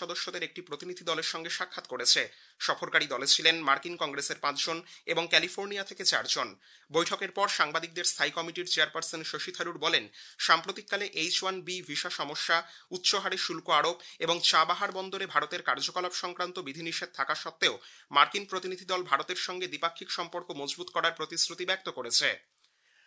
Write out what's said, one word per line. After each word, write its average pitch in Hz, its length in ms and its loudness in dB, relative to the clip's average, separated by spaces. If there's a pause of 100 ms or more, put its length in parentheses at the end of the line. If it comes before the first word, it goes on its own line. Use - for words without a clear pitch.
সদস্যদের 175 480 -6
একটি - 140 -12
প্রতিনিধি 180 420 -10
দলের 160 280 -2
সঙ্গে 165 180 -6
সাক্ষাৎ - 420 -6
করেছে। 123 300 4 (380)
সফরকারী 156 460 2
দলে 135 200 -2
ছিলেন 160 300 6 (120)
মার্কিন 139 280 2
কংগ্রেসের 147 480 -2
পাঁচজন 143 340 0 (280)
এবং 165 260 2
ক্যালিফোর্নিয়া 196 520 0
থেকে 196 200 -12
চারজন। 127 440 2 (420)
বৈঠকের 185 420 0
পর 202 140 0 (120)
সাংবাদিকদের 160 540 0
স্থায়ী 151 260 2
কমিটির 170 340 -4
চেয়ারপারসন 160 480 0 (100)
শশী 156 220 -6
থারুর 170 260 -6
বলেন, 151 260 2 (340)
সাম্প্রতিককালে 196 760 2
এইচ 160 260 -2
ওয়ান 190 200 -2
বি 185 220 -6
ভিসা 147 280 -4
সমস্যা, 151 460 0 (340)
উচ্চ 180 240 0
হারে 190 320 0
শুল্ক 165 240 -6
আরোপ 160 260 6 (220)
এবং 170 180 2 (140)
চাবাহার 185 420 4
বন্দরে 190 340 -6
ভারতের 151 360 0
কার্যকলাপ 165 500 0 (100)
সংক্রান্ত 180 340 -4 (100)
বিধিনিষেধ 165 520 -6
থাকা 143 160 0
সত্ত্বেও 160 400 0 (360)
মার্কিন 147 400 6
প্রতিনিধি 185 340 -6
দল 180 160 0 (100)
ভারতের 185 360 2
সঙ্গে 180 260 -4
দ্বিপাক্ষিক - 380 -4
সম্পর্ক 175 380 -6 (120)
মজবুত 143 300 -6
করার 165 280 0
প্রতিশ্রুতি 165 460 -2
ব্যক্ত 185 260 -4
করেছে। 127 400 2 (760)